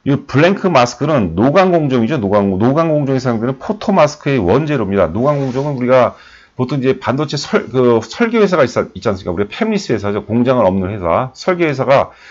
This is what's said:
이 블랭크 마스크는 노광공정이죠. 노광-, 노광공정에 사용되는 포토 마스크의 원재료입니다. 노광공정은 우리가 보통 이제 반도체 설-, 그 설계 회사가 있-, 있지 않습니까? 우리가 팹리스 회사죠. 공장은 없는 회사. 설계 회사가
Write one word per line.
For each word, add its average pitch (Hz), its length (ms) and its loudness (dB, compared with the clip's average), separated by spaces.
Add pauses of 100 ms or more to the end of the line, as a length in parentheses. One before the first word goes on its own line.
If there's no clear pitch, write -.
이 139 100 0
블랭크 175 540 0
마스크는 127 680 0
노광공정이죠. 147 840 2
노광-, 98 420 0
노광공정에 139 580 0
사용되는 123 400 -2
포토 - 320 -6
마스크의 147 480 0
원재료입니다. 101 720 0
노광공정은 135 680 -2
우리가 123 360 2 (400)
보통 127 240 -4
이제 131 220 0
반도체 147 360 -4
설-, - 300 -4
그 123 380 2
설계 233 340 -2
회사가 180 240 2
있-, 120 320 -2
있지 98 140 -6
않습니까? 92 240 -4
우리가 98 180 -4
팹리스 214 440 -4
회사죠. 101 320 -4
공장은 120 380 2
없는 95 260 0
회사. 101 440 -2
설계 175 320 -2
회사가 131 460 0 (180)